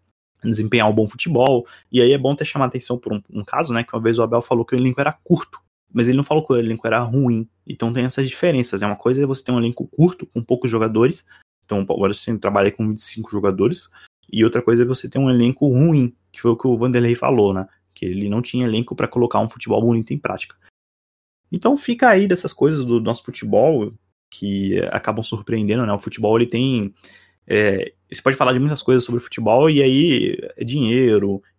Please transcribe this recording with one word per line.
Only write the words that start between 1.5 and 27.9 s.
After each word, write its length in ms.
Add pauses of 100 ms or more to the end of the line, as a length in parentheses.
E 120
aí 100
é 60
bom 160
até 100
chamar 220
atenção 320
por 160
um, 160
um 160
caso, 280
né? 80
Que 140
uma 60
vez 180
o 40
Abel 180
falou 240
que 100
o 20
elenco 220
era 140
curto, 480 (280)
mas 200
ele 80
não 80
falou 200
que 60
o 60
elenco 280
era 140
ruim. 480 (180)
Então 280
tem 100
essas 240
diferenças. 540
É 40
uma 120
coisa 260
é 20
você 160
ter 120
um 40
elenco 300
curto, 380
com 180
poucos 260
jogadores. 540 (400)
Então 160
agora 340
você 240
trabalha 360
com 160
vinte 100
e 40
cinco 280
jogadores. 580 (400)
E 140
outra 180
coisa 220
é 20
você 220
ter 100
um 120
elenco 360
ruim, 480 (160)
que 120
foi 100
o 60
que 100
o 100
Vanderlei 380
falou, 380
né? 160 (260)
Que 120
ele 200
não 140
tinha 240
elenco 300
pra 120
colocar 320
um 80
futebol 320
bonito 360
em 20
prática. 380 (960)
Então 260
fica 320
aí 180
dessas 240
coisas 320
do 160
nosso 240
futebol 680 (380)
que 480 (120)
acabam 320
surpreendendo, 600
né? 80
O 60
futebol, 360
ele 120
tem, 440 (540)
é, 480 (180)